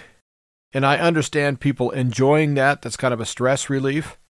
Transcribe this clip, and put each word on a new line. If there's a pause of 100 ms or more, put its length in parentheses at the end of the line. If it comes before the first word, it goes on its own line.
(720)
And
I
understand
people
enjoying
that.
That's
kind
of
a
stress
relief. (220)